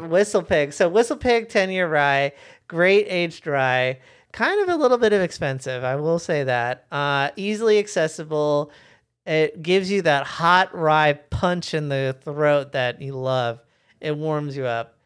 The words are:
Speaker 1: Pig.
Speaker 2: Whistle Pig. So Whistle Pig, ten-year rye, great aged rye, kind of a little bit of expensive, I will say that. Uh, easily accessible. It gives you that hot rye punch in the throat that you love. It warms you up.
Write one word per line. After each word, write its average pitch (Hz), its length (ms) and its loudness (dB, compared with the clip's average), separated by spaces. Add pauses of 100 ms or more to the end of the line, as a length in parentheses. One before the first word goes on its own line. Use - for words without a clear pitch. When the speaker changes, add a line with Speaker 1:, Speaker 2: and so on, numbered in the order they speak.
Speaker 1:
Pig. 165 100 -8
Speaker 2:
Whistle 196 320 2
Pig. 147 300 0
So 180 160 2
Whistle 233 280 2
Pig, 233 320 0
ten-year 190 380 0
rye, 143 460 2 (340)
great 190 420 4
aged 175 380 -4
rye, 127 520 0 (340)
kind 359 280 0
of 370 80 -2
a 349 60 0
little 269 220 2
bit 220 160 2
of 196 80 4
expensive, 135 640 -6
I 131 100 -2
will 160 240 0
say 156 240 -2
that. 123 480 -2
Uh, 143 460 0
easily 214 420 2
accessible. 151 920 -2 (540)
It 156 360 -2
gives 185 300 0
you 196 120 0
that 143 220 2
hot 180 520 2
rye 156 360 4
punch 175 600 -4
in 151 160 -4
the 135 340 -4
throat 147 500 0
that 123 280 -2
you 139 120 -10
love. 127 460 -2 (400)
It 151 180 -6
warms 147 380 -4
you 135 100 -6
up. 117 300 -4 (100)